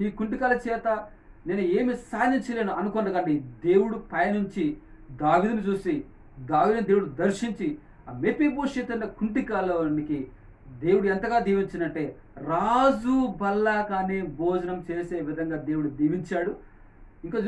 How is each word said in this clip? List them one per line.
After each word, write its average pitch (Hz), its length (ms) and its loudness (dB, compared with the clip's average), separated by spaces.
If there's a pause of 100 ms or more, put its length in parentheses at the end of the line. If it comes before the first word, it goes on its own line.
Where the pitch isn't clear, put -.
ఈ 208 160 0
కుంటికాల 247 360 0 (120)
చేత 226 220 -2 (580)
నేను 196 160 -2 (140)
ఏమి 247 160 2 (180)
సాధించలేను 233 680 0
అనుకోండి. 202 360 -2
కానీ 160 180 2 (340)
దేవుడు 214 280 4 (160)
పైనుంచి 196 520 0 (580)
దావీదును 190 460 4
చూసి, 190 260 0 (560)
దావీదుని 190 400 4
దేవుడు 196 180 4 (140)
దర్శించి, 202 460 0 (400)
ఆ 123 40 -12 (120)
మెఫీబోషెతు 254 720 0
అనే 220 100 -4 (120)
కుంటికాలవానికి 175 1000 0 (640)
దేవుడు 196 300 4
ఎంతగా 226 320 0
దీవించినంటే, 170 580 0 (460)
రాజు 233 640 4 (260)
బల్లా 208 360 2 (160)
కానీ 190 260 -2 (220)
భోజనం 175 380 0 (120)
చేసే 170 260 -4 (120)
విధంగా 160 280 -4 (120)
దేవుడు 151 200 0 (120)
దీవించాడు. 175 520 0 (720)
ఇంకా 165 240 -4